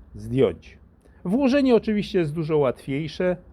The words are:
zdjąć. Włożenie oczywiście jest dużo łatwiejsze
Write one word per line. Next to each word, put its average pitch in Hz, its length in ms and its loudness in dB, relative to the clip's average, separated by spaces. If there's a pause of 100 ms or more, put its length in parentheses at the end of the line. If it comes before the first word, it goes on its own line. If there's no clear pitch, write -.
(140)
zdjąć. 110 640 -2 (460)
Włożenie 262 520 2
oczywiście 208 420 -2
jest 156 140 0
dużo 160 260 -2
łatwiejsze 147 760 -2 (160)